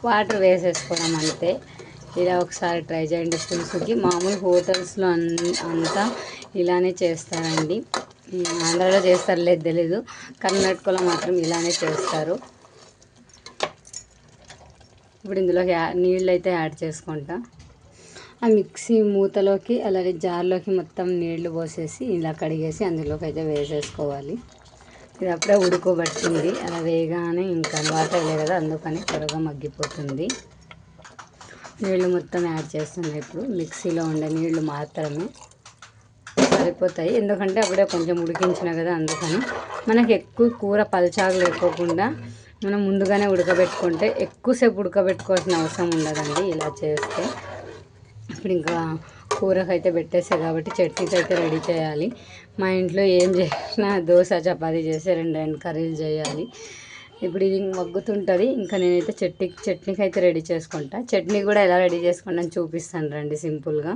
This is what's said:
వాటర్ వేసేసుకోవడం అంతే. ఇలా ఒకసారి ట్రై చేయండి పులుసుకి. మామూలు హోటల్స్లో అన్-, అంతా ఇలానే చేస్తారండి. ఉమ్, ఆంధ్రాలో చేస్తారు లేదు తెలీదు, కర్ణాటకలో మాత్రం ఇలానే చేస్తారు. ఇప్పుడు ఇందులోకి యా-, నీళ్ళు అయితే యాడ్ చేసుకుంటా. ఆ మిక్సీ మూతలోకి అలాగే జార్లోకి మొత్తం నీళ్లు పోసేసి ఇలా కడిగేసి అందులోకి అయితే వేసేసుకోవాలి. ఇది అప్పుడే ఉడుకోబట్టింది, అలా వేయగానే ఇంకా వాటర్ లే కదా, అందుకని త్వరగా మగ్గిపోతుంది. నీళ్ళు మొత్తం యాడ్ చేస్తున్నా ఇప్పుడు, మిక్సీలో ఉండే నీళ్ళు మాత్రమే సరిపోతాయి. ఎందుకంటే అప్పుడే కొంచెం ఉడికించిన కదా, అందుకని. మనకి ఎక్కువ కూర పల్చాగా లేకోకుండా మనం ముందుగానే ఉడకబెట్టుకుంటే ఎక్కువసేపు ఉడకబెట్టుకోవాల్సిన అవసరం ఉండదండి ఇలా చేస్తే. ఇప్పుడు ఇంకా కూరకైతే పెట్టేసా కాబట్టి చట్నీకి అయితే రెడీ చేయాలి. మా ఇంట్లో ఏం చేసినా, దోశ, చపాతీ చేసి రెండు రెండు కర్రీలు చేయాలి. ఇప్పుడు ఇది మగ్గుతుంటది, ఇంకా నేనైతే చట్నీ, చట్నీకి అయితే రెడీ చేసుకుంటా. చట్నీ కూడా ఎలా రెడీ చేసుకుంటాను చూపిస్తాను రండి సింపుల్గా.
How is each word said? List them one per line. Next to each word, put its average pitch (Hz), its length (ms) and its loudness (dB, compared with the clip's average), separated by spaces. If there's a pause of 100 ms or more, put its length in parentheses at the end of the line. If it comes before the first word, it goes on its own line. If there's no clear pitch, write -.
వాటర్ 214 360 2
వేసేసుకోవడం 170 720 2
అంతే. 160 440 0 (580)
ఇలా 180 220 2
ఒకసారి 170 420 -2
ట్రై 160 240 -4
చేయండి 165 320 -2
పులుసుకి. 170 560 -4
మామూలు 185 420 2
హోటల్స్లో 185 720 2
అన్-, 170 560 0
అంతా 170 520 -2 (400)
ఇలానే 180 480 2
చేస్తారండి. 165 800 -2 (500)
ఉమ్, 170 300 -2
ఆంధ్రాలో 185 420 4
చేస్తారు 180 340 4
లేదు 170 240 4
తెలీదు, 170 400 0 (400)
కర్ణాటకలో 190 580 2
మాత్రం 175 320 0
ఇలానే 170 360 0
చేస్తారు. 160 720 -2 (2750)
ఇప్పుడు 190 160 -4
ఇందులోకి 180 300 2
యా-, 165 240 0
నీళ్ళు 185 380 2
అయితే 180 180 2
యాడ్ 160 340 -2
చేసుకుంటా. 156 600 -8 (1000)
ఆ 233 40 4
మిక్సీ 220 540 4
మూతలోకి 196 800 2
అలాగే 185 300 0
జార్లోకి 180 600 -2
మొత్తం 180 480 -2
నీళ్లు 165 300 -4
పోసేసి 160 560 -6
ఇలా 170 260 -2
కడిగేసి 160 540 -4
అందులోకి 156 400 -4
అయితే 156 180 -4
వేసేసుకోవాలి. 147 960 -4 (760)
ఇది 180 180 -4
అప్పుడే 175 240 2
ఉడుకోబట్టింది, 175 1040 2
అలా 170 180 -6
వేయగానే 170 640 -2
ఇంకా 165 500 -2
వాటర్ 160 340 0
లే 156 120 0
కదా, 156 180 0
అందుకని 156 400 -4
త్వరగా 156 440 -6
మగ్గిపోతుంది. 147 880 -6 (1500)
నీళ్ళు 185 260 2
మొత్తం 175 380 0
యాడ్ 160 300 -6
చేస్తున్నా 151 420 -6
ఇప్పుడు, 156 240 -10
మిక్సీలో 170 640 -4
ఉండే 156 260 -2
నీళ్ళు 160 320 -2
మాత్రమే 151 640 -6 (1160)
సరిపోతాయి. 175 720 2
ఎందుకంటే 202 460 2
అప్పుడే 190 220 4
కొంచెం 175 400 0
ఉడికించిన 170 480 0
కదా, 165 220 0
అందుకని. 160 460 0 (480)
మనకి 233 260 6
ఎక్కువ 233 360 2
కూర 208 340 0
పల్చాగా 185 540 2
లేకోకుండా 175 720 2 (560)
మనం 202 200 0
ముందుగానే 196 420 2
ఉడకబెట్టుకుంటే 180 880 2
ఎక్కువసేపు 233 600 2
ఉడకబెట్టుకోవాల్సిన 185 760 0
అవసరం 165 300 0
ఉండదండి 156 640 0
ఇలా 156 220 -2 (120)
చేస్తే. 151 400 -2 (1080)
ఇప్పుడు - 240 -4
ఇంకా 165 440 -2 (420)
కూరకైతే 185 520 2
పెట్టేసా 170 440 0
కాబట్టి 160 360 -2
చట్నీకి 175 440 0
అయితే 175 200 2
రెడీ 160 240 0 (120)
చేయాలి. 160 400 -2 (480)
మా 190 100 0
ఇంట్లో 185 320 0
ఏం 185 340 6
చేసినా, 190 640 0
దోశ, 175 340 6
చపాతీ 165 440 0
చేసి 160 360 0
రెండు 165 240 0
రెండు 156 200 -2
కర్రీలు 160 380 -4
చేయాలి. 156 520 -4 (760)
ఇప్పుడు 185 200 -2
ఇది 190 160 2
మగ్గుతుంటది, 190 840 0
ఇంకా 214 320 0
నేనైతే 180 480 2
చట్నీ, 180 280 -4 (180)
చట్నీకి 185 300 -4
అయితే 190 180 0
రెడీ 165 320 4
చేసుకుంటా. 160 480 -6
చట్నీ 202 420 0
కూడా 208 200 4
ఎలా 180 160 6
రెడీ 180 180 4
చేసుకుంటాను 175 520 0
చూపిస్తాను 160 640 -4
రండి 147 280 -6
సింపుల్గా. 156 580 -4